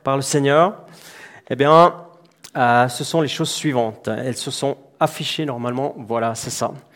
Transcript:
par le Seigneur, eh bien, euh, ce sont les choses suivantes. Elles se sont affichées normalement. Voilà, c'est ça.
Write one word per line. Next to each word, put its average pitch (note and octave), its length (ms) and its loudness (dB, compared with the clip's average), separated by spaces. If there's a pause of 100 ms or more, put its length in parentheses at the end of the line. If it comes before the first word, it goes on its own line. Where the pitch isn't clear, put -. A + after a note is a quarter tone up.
par C3+ 120 0
le C#3 60 0
Seigneur, D3 540 2 (760)
eh C3 60 -4
bien, D#3+ 400 6 (600)
euh, B2 320 4
ce B2+ 160 -6
sont D#3+ 180 -2
les D3 60 0
choses D3+ 220 -4
suivantes. A#2 580 -4
Elles A#2 300 -6
se - 140 -10
sont C#3 260 -4 (220)
affichées D#3 460 -4
normalement. B2 520 -6
Voilà, A2+ 380 -4
c'est A2+ 160 -10
ça. - 200 -6 (240)